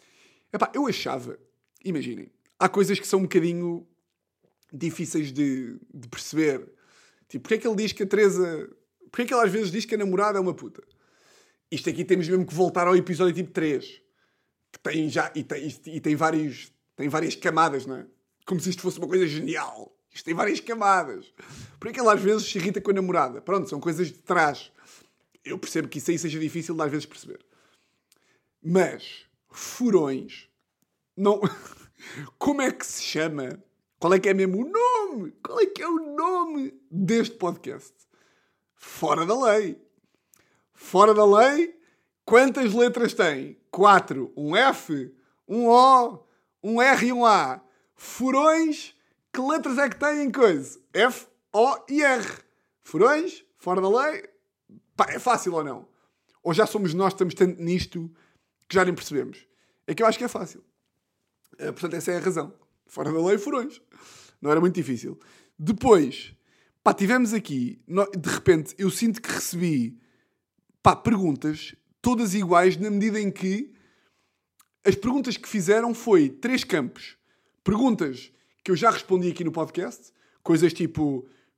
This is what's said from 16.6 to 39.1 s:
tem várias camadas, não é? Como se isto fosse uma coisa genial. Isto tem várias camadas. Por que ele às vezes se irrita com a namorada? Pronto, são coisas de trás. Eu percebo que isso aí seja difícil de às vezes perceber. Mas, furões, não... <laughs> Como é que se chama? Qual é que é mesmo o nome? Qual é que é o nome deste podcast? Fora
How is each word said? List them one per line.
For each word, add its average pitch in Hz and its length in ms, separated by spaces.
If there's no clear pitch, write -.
tem 143 140
várias 151 260
camadas, 160 520
não 131 100
é? 120 100
Como 180 160
se 185 100
isto 175 120
fosse 180 160
uma 165 100
coisa 185 180
genial. 143 720
Isto - 140
tem 165 100
várias 196 260
camadas. 196 720
Por 233 140
que 262 80
ele 233 80
às 208 120
vezes 208 280
se - 80
irrita 190 240
com 202 100
a 196 40
namorada? 165 480
Pronto, 185 260
são 147 100
coisas 165 300
de - 120
trás. 160 520
Eu 180 140
percebo 156 300
que 147 100
isso 135 120
aí 170 80
seja 156 200
difícil 160 360
de 160 80
às 147 80
vezes 147 140
perceber. - 400
Mas, 165 640
furões, - 960
não... 202 240
<laughs> - 500
Como 285 240
é 254 80
que - 160
se - 160
chama? 151 600
Qual 175 160
é 190 40
que 196 100
é 190 60
mesmo 190 240
o 269 120
nome? 415 640
Qual - 180
é 392 60
que - 160
é 320 60
o 320 260
nome 320 580
deste 196 460
podcast? - 580
Fora 160 520